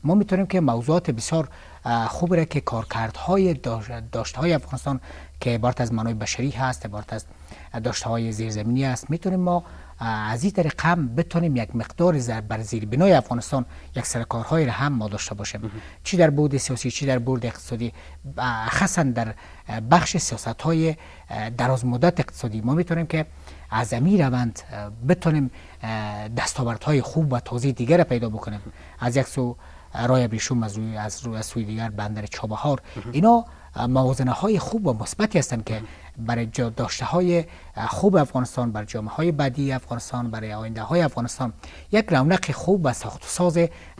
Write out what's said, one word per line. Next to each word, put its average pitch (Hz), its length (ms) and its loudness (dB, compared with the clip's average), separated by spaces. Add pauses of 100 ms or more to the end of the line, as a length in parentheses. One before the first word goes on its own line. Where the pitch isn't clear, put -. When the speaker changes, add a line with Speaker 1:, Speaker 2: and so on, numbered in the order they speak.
Speaker 1:
ما 156 100 4
می‌تونیم 196 320 4
که 190 140 2
موضوعات 143 500 2
بسیار، 139 380 0 (360)
اه، 117 240 0
خوب 180 260 0
را 165 100 4
که 143 160 -2
کارکردهای 127 920 0
داش-، 113 360 -6 (220)
داشته‌های 127 400 0
افغانستان 135 480 -2 (400)
که 120 100 0
عبارت 120 300 2
از 117 120 0
منابع 113 240 -2
بشری 120 340 -2
هست، 127 360 -4
عبارت 104 260 -10
از 110 120 -8 (600)
داشته‌های 117 480 -2
زیرزمینی 110 520 0
است، 127 260 -4
می‌تونیم 180 300 0
ما، 175 240 2 (360)
اه، 110 320 -2
از 120 100 -2
این 190 100 2
طریق 160 280 2
هم 156 340 2
بتونیم 165 420 0
یک 113 200 -2
مقدار 165 420 2
زر-، 117 220 -2
بر 110 220 -4
زیر 107 240 -4
بنای 156 260 6
افغانستان 123 540 2 (300)
یک 123 100 -4
سر 117 160 -2
کارهای 139 440 0
را 120 60 0
هم 139 200 0
ما 107 160 -2
داشته 107 260 -6
باشیم. 104 260 -8
Speaker 2:
مهم. 107 100 -6 (340)
Speaker 1:
چی - 120 0
در 160 140 8
بعد 143 260 2
سیاسی، 127 340 -2
چی 139 160 -4
در 131 120 2
بعد 123 280 -2
اقتصادی، 117 460 -6 (440)
ب-، 117 320 -2
خاصاً - 340 2
در، 117 320 0 (340)
اه، 113 120 -4
بخش 143 360 4
سیاست‌های، 160 800 0 (340)
اه، 110 200 -4
دراز 123 360 0
مدت 127 340 4
اقتصادی 110 400 -4
ما 123 140 2
می‌تونیم 165 320 0
که 156 200 0 (440)
از 110 220 0
این 165 300 6
روند، 123 380 2 (120)
اه، 104 180 -10 (180)
بتونیم، 156 420 2 (320)
اه، 107 460 -6
دستاوردهای 117 720 0
خوب 151 300 0
و 117 80 2
تازه 123 320 -2
دیگر 127 260 4
را 170 60 8
پیدا 120 240 0
بکنیم. 107 320 -6 (380)
از 120 180 0
یک 131 100 4
سو، 123 300 -2 (380)
اه، 117 120 -2
راه 127 160 6
ابریشم، 113 400 0
از 104 140 -4
روی، 110 200 -4
از 107 300 -8
روی، 113 100 -6
از 107 100 -6
سوی 113 180 -4
دیگر 110 260 -4
بندر 104 360 -6
چابهار. 113 540 -2 (160)
Speaker 2:
مهم. 117 160 -10
Speaker 1:
اینا 226 320 6 (420)
موازنه 127 440 4
های 196 280 2
خوب 220 280 -2
و 127 60 4
مثبتی 175 460 0
هستند 120 260 -2
که 110 180 -4 (360)
برای 117 280 -2
جا-، 117 300 -2
داشته - 280 -4
های 175 400 2 (440)
خوب 185 280 4
افغانستان، 127 560 2
بر 107 120 -4
جامعه 107 260 -6
های 165 220 2
بعدی 139 400 0
افغانستان، 120 580 -6
برای 110 220 -6
آینده 110 300 -6
های 170 200 2
افغانستان 143 500 -2 (400)
یک 214 160 4
رونق 156 440 4
خوب 190 320 2
و 127 80 2
ساخت - 320 -8
و - 20 -14
ساز 170 320 2 (420)